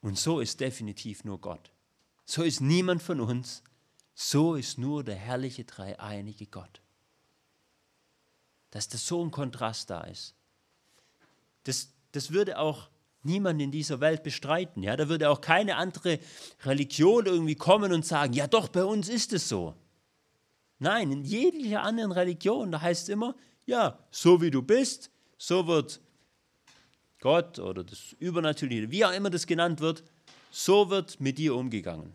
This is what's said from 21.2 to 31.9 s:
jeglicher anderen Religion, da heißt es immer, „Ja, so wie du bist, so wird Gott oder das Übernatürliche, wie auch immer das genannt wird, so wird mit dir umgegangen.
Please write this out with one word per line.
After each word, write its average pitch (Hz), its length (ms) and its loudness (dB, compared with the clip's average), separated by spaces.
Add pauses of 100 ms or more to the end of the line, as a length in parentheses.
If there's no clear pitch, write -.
jeglicher 226 580 0
anderen 220 300 -2
Religion, 180 600 0
da 156 80 -4
heißt 170 240 0
es - 60 -10
immer, 220 260 -2 (300)
„Ja, 226 320 2 (140)
so 175 280 8
wie 165 120 2
du 135 100 2
bist, 233 480 2 (260)
so 180 300 0
wird 156 340 0 (1200)
Gott 170 360 4
oder 92 260 -6
das - 360 -18
Übernatürliche, 147 720 -2
wie 202 120 2
auch 185 80 4
immer 196 200 -2
das 165 160 -4
genannt 170 320 0
wird, 160 240 -2 (480)
so 196 400 4
wird - 280 -4
mit 135 200 -2
dir 151 160 2
umgegangen. 92 600 -6